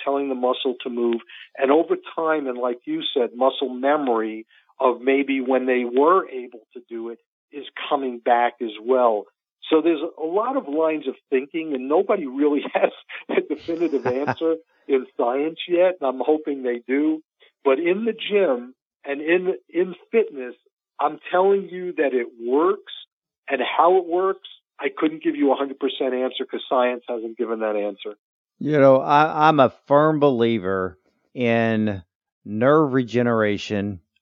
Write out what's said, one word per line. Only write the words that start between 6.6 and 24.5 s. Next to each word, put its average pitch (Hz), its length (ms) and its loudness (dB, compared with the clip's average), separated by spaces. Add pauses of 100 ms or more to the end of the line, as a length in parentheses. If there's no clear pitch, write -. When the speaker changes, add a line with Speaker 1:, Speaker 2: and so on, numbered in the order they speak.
Speaker 1:
to 120 160 -18
do 113 200 -10
it 117 100 -14 (320)
is 143 140 -14 (240)
coming 127 300 -4
back 120 420 0
as 110 200 -8
well. 120 440 2 (440)
So 156 120 4
there's 160 200 2
a 160 240 -8
lot 220 320 -2
of 226 100 -6
lines 156 400 -2
of 127 80 -4 (140)
thinking, 147 440 -2
and 127 140 -6
nobody 190 380 0
really 139 440 0
<laughs> - 40 -6
has - 180 2 (380)
a - 120 0
definitive 151 640 -4
Speaker 2:
<laughs> 127 140 -2
Speaker 1:
answer 151 340 -2 (320)
in 131 180 0 (120)
science 143 500 -2
yet, 180 320 2
and 143 100 -2
I'm 127 140 -4
hoping 151 400 0
they 123 220 -4
do. 156 360 0 (420)
But 135 160 4
in 185 260 0
the 220 80 0
gym 147 640 -2 (300)
and 143 160 -6
in, 180 340 0 (140)
in 175 260 -4 (160)
fitness, 139 440 -2 (440)
I'm 147 200 -2 (120)
telling 190 380 4
you 180 240 -8
that 143 200 0
it 120 140 0 (120)
works, 147 540 0 (560)
and 135 120 -2
how 165 360 4
it 175 80 0
works, 185 440 -2 (300)